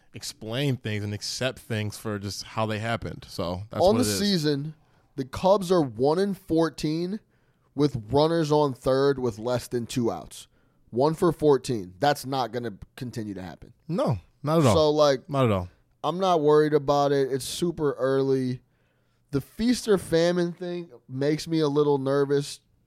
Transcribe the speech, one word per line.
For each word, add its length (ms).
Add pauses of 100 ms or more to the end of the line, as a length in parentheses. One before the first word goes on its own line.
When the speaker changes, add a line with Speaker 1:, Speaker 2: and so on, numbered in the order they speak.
(140)
Speaker 1:
explain 640
things 280
and 100
accept 440
things 400
for 200
just 260
how 220
they 120
happened. 500
So 420
that's 120
Speaker 2:
On 140
Speaker 1:
what 80
Speaker 2:
the 60
Speaker 1:
it 40
is. 40
Speaker 2:
season, 560 (420)
the 100
Cubs 440
are 120
one 360
and 180
fourteen 840 (540)
with 360
runners 400
on 220
third 460
with 200
less 300
than 180
two 240
outs. 360 (440)
One 220
for 200
fourteen. 680
That's 240
not 280
gonna 200 (240)
continue 380
to 80
happen. 320 (140)
Speaker 1:
No, 300 (240)
not 180
at 60
all. 80
Speaker 2:
So, 160
like, 380
Speaker 1:
Not 180
at 60
all. 160 (340)
Speaker 2:
I'm 180
not 200
worried 320
about 400
it. 180
It's 140
super 500
early. 640 (720)
The 80
feast 480
or 100
famine 540
thing 360 (200)
makes 400
me 120
a 80
little 300
nervous, 600 (260)